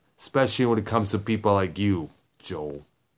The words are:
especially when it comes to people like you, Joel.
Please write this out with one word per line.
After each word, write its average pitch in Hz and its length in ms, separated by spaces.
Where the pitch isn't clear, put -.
especially 131 460
when 117 140
it 104 80
comes 110 240
to 107 80
people 107 340
like 95 260
you, 95 300
Joel. 76 480